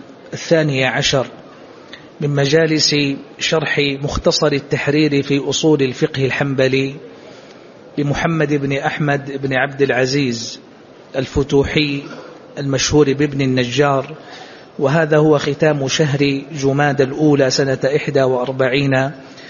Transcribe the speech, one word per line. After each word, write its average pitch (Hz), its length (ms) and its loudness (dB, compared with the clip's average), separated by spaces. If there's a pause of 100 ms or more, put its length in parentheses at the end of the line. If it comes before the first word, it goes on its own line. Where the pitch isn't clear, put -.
(340)
الثاني 143 520 2
عشر 127 420 0 (920)
من 147 80 -2
مجالس 147 680 2 (440)
شرح 156 400 -2
مختصر 143 720 0
التحرير 143 720 0
في 139 280 -2
أصول 151 320 2
الفقه 135 440 -2
الحنبلي 135 680 0 (1040)
لمحمد 151 560 -2
بن 139 240 -2
أحمد 143 680 -4
بن 135 100 -2
عبد 135 280 0
العزيز 131 760 0 (560)
الفتوحي 139 880 0 (560)
المشهور 139 560 2
بابن 139 280 -2
النجار، 131 760 0 (640)
وهذا 151 380 2
هو 151 200 6
ختام 143 500 0
شهر 139 540 0 (220)
جماد 139 380 2
الأولى 139 480 4
سنة 131 300 0 (160)
إحدى 139 280 2
وأربعين 131 880 0 (380)